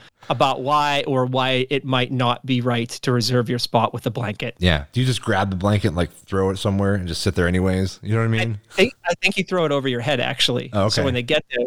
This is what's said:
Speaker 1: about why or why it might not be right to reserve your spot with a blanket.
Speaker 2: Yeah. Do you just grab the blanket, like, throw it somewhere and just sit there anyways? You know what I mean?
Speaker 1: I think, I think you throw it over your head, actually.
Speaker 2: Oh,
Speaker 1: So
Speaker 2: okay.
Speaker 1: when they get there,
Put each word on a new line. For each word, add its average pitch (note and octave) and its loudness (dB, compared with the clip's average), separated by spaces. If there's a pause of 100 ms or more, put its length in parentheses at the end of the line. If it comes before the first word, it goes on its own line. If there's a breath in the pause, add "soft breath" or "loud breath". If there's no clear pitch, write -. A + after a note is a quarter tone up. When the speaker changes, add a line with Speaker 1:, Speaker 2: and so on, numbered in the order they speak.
(300 loud breath)
Speaker 1:
about C3 0
why C#3+ 2
or C3 2
why B2+ 0
it C#3 -2
might B2+ 0
not B2 0
be B2+ 0
right A#2+ 0
to - -4
reserve A#2+ 0
your B2 -2
spot A#2 0
with - -8
a B2 0
blanket. - -6
Speaker 2:
Yeah. D#2+ 2
Do A#2+ 0
you B2+ 2
just B2 0
grab G2 0
the F#2+ -2
blanket, G2+ 2
like, E2+ 0
throw F#2+ -2
it F#2+ -4
somewhere G2 0
and F#2 -4
just E2 -6
sit F#2+ 0
there F2 2
anyways? F#2 0
You G#2 -2
know A2+ 0
what A2+ 0
I - 0
mean? A2+ -2 (100)
Speaker 1:
I - -20
think, G#3 2 (100)
I F3 -2
think F#3+ 0
you F#3+ -2
throw F3+ 0
it D3 0
over C3+ -2
your A#2+ -2
head, C3 -2
actually. B2 -2
Speaker 2:
Oh, G2+ 2
Speaker 1:
So A2 0
Speaker 2:
okay. - 0
Speaker 1:
when C3 0
they B2 -2
get D3+ -2
there, B2 -2